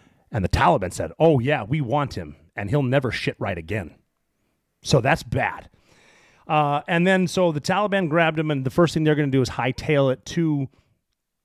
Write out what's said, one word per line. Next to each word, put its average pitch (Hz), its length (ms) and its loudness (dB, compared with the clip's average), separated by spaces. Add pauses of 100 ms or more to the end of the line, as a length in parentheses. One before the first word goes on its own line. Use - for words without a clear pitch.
(300)
And 98 140 -2
the - 60 0
Taliban 135 420 2
said, 82 260 -6
"Oh, 156 200 6
yeah, 131 240 0
we 123 180 -4
want 135 320 -2
him, 78 240 -10 (180)
and 104 140 -6
he'll 143 140 2
never 131 280 0
shit - 280 -6
right 101 180 -6
again." 85 380 -8 (880)
So - 180 2
that's 135 220 0
bad. - 480 -6 (760)
Uh, 147 400 0
and 175 180 2
then, 185 220 4
so 180 240 2
the 147 100 -4
Taliban 190 480 0
grabbed 160 300 2
him, 156 140 -2
and 135 120 -2
the 127 60 -2
first 170 240 4
thing 160 80 0
they're 151 140 4
gonna 147 100 0
do 135 160 2
is 120 80 -2
hightail 135 640 0
it - 120 -6
to 151 440 -2 (760)